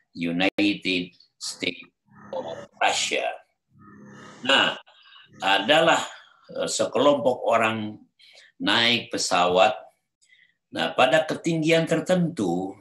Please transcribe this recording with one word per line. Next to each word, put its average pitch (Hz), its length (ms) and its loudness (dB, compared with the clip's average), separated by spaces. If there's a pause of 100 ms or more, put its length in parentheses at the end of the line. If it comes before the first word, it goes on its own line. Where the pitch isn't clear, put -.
(100)
United 90 1040 -4 (240)
States - 500 -8 (460)
of 85 100 -8 (380)
Russia. - 460 -2 (1160)
Nah, 120 320 2 (680)
adalah, 139 560 4 (520)
eh, - 160 -6
sekelompok 127 760 2
orang 110 520 0 (640)
naik 117 540 0
pesawat. 92 640 2 (1000)
Nah, 82 180 -4
pada 127 320 2
ketinggian 160 640 0
tertentu 110 920 -2